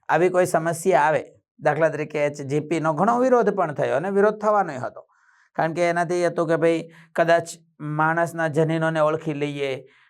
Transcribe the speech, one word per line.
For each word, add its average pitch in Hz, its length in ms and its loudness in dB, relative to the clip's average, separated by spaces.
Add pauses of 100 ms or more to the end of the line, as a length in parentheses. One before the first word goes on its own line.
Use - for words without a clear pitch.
આવી 165 200 4
કોઈ 180 160 2
સમસ્યા 165 560 2
આવે, 147 240 2 (340)
દાખલા 151 300 2
તરીકે 147 360 -4
એચ 147 160 -4
જી 139 180 -2
પીનો 156 340 -2
ઘણો 208 260 0
વિરોધ 240 360 2
પણ 170 180 -2
થયો 123 220 -2
અને 165 140 -4
વિરોધ 202 280 2
થવાનોય 208 400 0
હતો, 120 300 -12 (480)
કારણ 160 180 -2
કે 165 80 -2
એનાથી 170 340 0
એ 175 120 2
હતું 170 200 -2
કે 165 80 2
ભાઈ, 165 340 0 (260)
કદાચ 170 340 2 (300)
માણસના 160 680 0
જનીનોને 160 520 0
ઓળખી 156 340 0
લઈએ, 143 540 -6 (220)